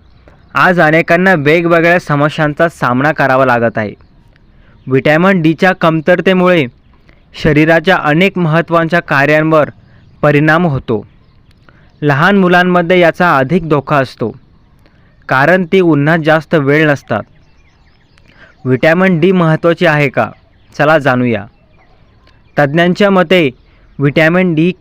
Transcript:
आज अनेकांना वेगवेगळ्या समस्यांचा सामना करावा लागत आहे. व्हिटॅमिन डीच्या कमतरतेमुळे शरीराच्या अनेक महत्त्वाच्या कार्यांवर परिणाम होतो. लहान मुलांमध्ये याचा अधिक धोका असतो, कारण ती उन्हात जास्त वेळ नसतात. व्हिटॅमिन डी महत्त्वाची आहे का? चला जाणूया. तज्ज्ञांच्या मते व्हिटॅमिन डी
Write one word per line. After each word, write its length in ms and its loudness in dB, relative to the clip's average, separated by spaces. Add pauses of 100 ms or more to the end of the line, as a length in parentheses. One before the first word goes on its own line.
(540)
आज 260 0
अनेकांना 540 2
वेगवेगळ्या 680 0
समस्यांचा 720 -2
सामना 420 -2
करावा 340 0
लागत 320 -2
आहे. 160 -6 (960)
व्हिटॅमिन 540 0
डीच्या 320 0
कमतरतेमुळे 920 0 (800)
शरीराच्या 520 2
अनेक 420 -2
महत्त्वाच्या 600 -2
कार्यांवर 720 0 (520)
परिणाम 440 2
होतो. 420 -4 (960)
लहान 360 0
मुलांमध्ये 600 0
याचा 380 0
अधिक 320 -2
धोका 280 -2
असतो, 380 -6 (960)
कारण 360 2
ती 140 0
उन्हात 400 0
जास्त 360 -2
वेळ 340 0
नसतात. 340 -4 (1400)
व्हिटॅमिन 540 0
डी 120 2
महत्त्वाची 540 0
आहे 240 0
का? 200 -2 (480)
चला 200 2
जाणूया. 480 -2 (1120)
तज्ज्ञांच्या 500 0
मते 400 0 (500)
व्हिटॅमिन 540 0
डी 280 0